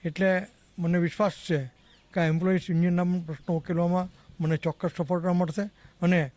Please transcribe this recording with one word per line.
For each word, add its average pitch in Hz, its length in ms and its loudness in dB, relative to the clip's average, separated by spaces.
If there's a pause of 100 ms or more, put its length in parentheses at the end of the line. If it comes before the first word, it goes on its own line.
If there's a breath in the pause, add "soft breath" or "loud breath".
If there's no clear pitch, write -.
એટલે 175 260 0 (480)
મને 170 280 0
વિશ્વાસ 190 300 0 (120)
છે 156 120 2 (540 soft breath)
કે - 80 -2
આ 160 120 2
એમ્પ્લોઈઝ 180 360 0
યુનિયનના 175 400 2
પણ 180 180 -2
પ્રશ્નો 165 320 -4
ઉકેલવામાં 175 520 0 (280 loud breath)
મને 160 180 0
ચોક્કસ - 360 -4
સફળતા 175 460 -2
મળશે 180 260 -2 (360 soft breath)
અને 175 200 4 (160)